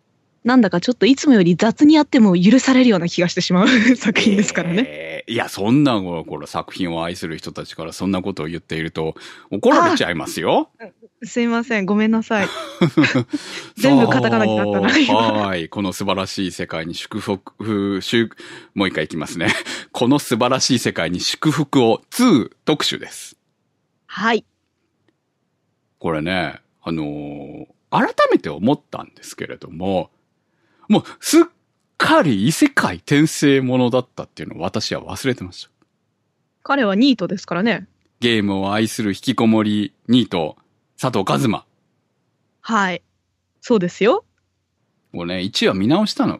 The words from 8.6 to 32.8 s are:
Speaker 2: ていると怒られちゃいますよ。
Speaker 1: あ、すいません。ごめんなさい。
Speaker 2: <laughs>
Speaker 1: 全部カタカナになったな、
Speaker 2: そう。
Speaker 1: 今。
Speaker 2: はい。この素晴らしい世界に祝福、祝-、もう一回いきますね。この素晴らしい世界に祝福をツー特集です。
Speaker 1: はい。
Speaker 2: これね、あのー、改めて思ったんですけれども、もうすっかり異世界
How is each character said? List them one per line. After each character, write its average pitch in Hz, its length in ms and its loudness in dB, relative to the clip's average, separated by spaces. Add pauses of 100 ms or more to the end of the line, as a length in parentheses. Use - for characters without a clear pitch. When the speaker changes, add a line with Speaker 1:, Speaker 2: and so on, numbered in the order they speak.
Speaker 2:
て - 160 -10
い 80 60 -6
る 80 80 -6
と 80 260 -6 (340)
怒 214 200 2
ら 320 200 4
れ 320 60 0
ち - 80 0
ゃ - 60 -2
い 87 40 -2
ま 80 120 -6
す - 140 -8
よ。 160 380 0
Speaker 1:
あ、 226 60 -18 (420)
す 240 140 -6
い 233 80 0
ま 233 160 -2
せ 220 160 -2
ん。 190 60 -4
ご 202 80 -2
め 214 120 2
ん 220 40 2
な 220 120 0
さ 214 220 -2
い。 - 40 -6 (600)
Speaker 2:
<laughs> - 680 -6
Speaker 1:
全 262 220 4
部 233 100 6
カ 262 120 2
タ 226 100 0
カ 226 80 2
ナ 214 80 2
に 220 100 0
な - 60 0
っ 208 100 -2
た 196 80 0
な、 - 100 2
Speaker 2:
そ 311 100 2
う。 - 20 4
Speaker 1:
今。 233 120 2
Speaker 2:
は 107 420 2
い。 82 120 -6
こ 104 140 -6
の 92 100 -2
素 - 120 -6
晴 98 160 -2
ら 95 60 -2
し 98 200 -6
い 85 60 -6
世 90 140 -8
界 80 200 -8
に 85 80 -10
祝 - 240 -10
福、 101 840 -4
祝-、 117 360 -2 (380)
も 98 100 0
う 95 40 0
一 87 40 -4
回 78 120 -4
い 76 40 -8
き 90 80 -10
ま 73 100 -6
す - 120 -10
ね。 87 100 -2 (440)
こ 123 140 0
の 143 120 4
素 131 180 -2
晴 123 180 2
ら 131 60 -2
し 131 160 0
い - 20 0
世 - 140 -2
界 85 180 -4
に 87 100 -4
祝 - 300 -2
福 139 320 0
を 113 280 2
ツ 240 140 0
ー 160 280 2 (120)
特 156 200 0
集 - 140 -4
で - 100 -14
す。 - 280 -20 (680)
Speaker 1:
は 226 280 -2
い。 220 100 -4 (1500)
Speaker 2:
こ 85 140 -4
れ 76 100 -4
ね、 87 380 -4 (220)
あ 85 100 -6
の 80 120 -4
ー、 73 640 -12 (240)
改 269 240 0 (160)
め - 80 2
て - 100 -4
思 87 240 -2
っ 147 80 -2 (100)
た - 120 -12
ん - 120 -20
で - 100 -20
す - 120 -18
け - 120 -12
れ - 80 -14
ど - 120 -20
も、 90 420 -4 (800)
も 214 120 4
う - 40 -16 (160)
す - 200 4
っ - 20 6 (560)
か 311 240 4
り 110 240 2
異 156 60 2
世 294 160 2
界 101 280 -2